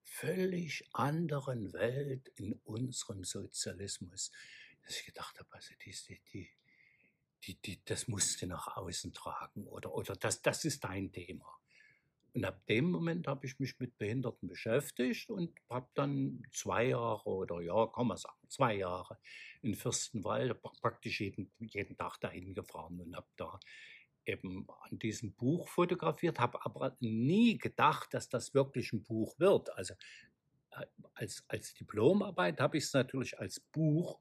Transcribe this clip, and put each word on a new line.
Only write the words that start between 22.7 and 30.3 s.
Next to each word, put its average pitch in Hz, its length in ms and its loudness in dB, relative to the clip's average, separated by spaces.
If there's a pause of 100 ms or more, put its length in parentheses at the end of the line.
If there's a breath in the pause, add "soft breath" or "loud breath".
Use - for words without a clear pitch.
und 85 160 -10
habe 90 120 -10 (100)
da 87 220 -8 (680 loud breath)
eben 92 400 -4 (240)
an 98 80 -8
diesem 104 380 -4
Buch 156 340 2
fotografiert, 170 680 2
habe - 260 2
aber - 360 -2
nie 139 580 6
gedacht, 131 560 4
dass - 140 -4
das - 260 -2
wirklich 135 380 4
ein 110 100 -2
Buch 110 340 -2
wird. 180 400 6
Also, 98 160 -6 (760 loud breath)